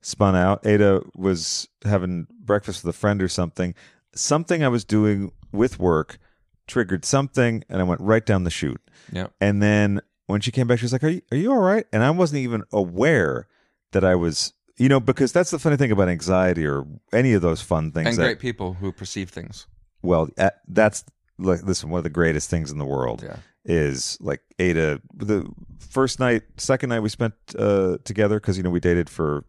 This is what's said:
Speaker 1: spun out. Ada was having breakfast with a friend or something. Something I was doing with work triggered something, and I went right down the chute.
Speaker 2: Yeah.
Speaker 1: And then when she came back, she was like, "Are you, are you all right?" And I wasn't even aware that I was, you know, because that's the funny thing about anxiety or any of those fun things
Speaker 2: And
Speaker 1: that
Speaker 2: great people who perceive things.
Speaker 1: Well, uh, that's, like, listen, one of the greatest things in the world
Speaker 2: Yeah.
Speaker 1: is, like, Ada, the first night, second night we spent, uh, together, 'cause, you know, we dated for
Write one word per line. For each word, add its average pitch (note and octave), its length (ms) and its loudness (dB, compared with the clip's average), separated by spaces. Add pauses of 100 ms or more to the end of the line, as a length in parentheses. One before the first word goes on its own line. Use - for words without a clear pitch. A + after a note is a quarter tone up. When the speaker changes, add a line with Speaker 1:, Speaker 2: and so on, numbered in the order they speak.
Speaker 1:
spun G2 340 2
out. F#2+ 300 2
Ada G2+ 360 4 (140)
was F#2 520 -4 (180)
having F2+ 400 -2 (180)
breakfast G2+ 400 -2
with E2+ 120 -4
a - 20 -20
friend G2+ 240 0
or F#2 60 0
something. F2+ 480 -4 (400)
Something D#3+ 480 -2
I C3 60 2
was A#2 140 0
doing G#2 480 0 (200)
with A2 280 0
work E2 380 0 (480)
triggered A#2+ 400 -4
something, C3 640 0
and F#2+ 100 -4
I F#2 40 2
went F2+ 180 0
right A2 240 2
down F#2+ 180 2
the F2 60 -2
chute. - 320 -6 (300)
Speaker 2:
Yeah. F2+ 160 -6 (120)
Speaker 1:
And G2+ 220 2
then G#2 400 2 (260)
when G2+ 140 -2
she - 100 -4
came B2+ 160 -2
back, A#2+ 120 2
she A#2+ 60 -4
was A#2+ 80 -2
like, C3 100 -2
"Are D#3 60 2
you, F3+ 120 -4 (100)
are A#2+ 60 -2
you G#3 140 0
all C4 80 2
right?" G3+ 320 0
And A2 120 0
I C3+ 60 4
wasn't D#3 300 0
even A#2 320 -4
aware F#2+ 760 0 (440)
that F#2+ 120 2
I F#2 120 6
was, E2+ 380 -2 (240)
you B2+ 120 4
know, C3+ 100 6
because B2+ 320 0
that's F3 200 2
the D#3 80 -4
funny D3 180 0
thing B2+ 140 2
about G2 180 4
anxiety F2 560 0
or C#2+ 200 -2 (260)
any A#2+ 220 2
of F#2+ 80 4
those E2 200 0
fun D#2 300 -2
things E2 160 -2
Speaker 2:
And A#2 100 -2
Speaker 1:
that E2+ 60 2
Speaker 2:
great A#2 160 0
people G#2+ 360 -8
who F#2+ 160 -8
perceive F#2+ 380 -10
things. - 380 -16 (340)
Speaker 1:
Well, E2+ 360 2
uh, F#2+ 120 2 (180)
that's, G#2+ 360 2 (340)
like, F2+ 260 -2
listen, F2+ 260 -4
one F2 100 -4
of D#2+ 40 -6
the D#2+ 60 -6
greatest D#2+ 400 0
things D#2+ 220 -2
in D2 80 -10
the C#2+ 60 -4
world B1+ 380 -4
Speaker 2:
Yeah. - 120 -14 (300)
Speaker 1:
is, D2 560 -2
like, C#2+ 200 -6 (180)
Ada, D#2+ 420 0 (120)
the G#2 320 -2 (340)
first - 400 -2
night, A#2+ 240 2 (140)
second C3 320 -2
night A#2 120 -2
we G#2+ 80 -2
spent, A2+ 240 -4 (240)
uh, G2 460 2
together, G#2 360 0
'cause, F#2+ 180 -2
you F#2+ 60 -6
know, F2+ 80 0
we F2 80 0
dated F2 300 2
for D2 400 -4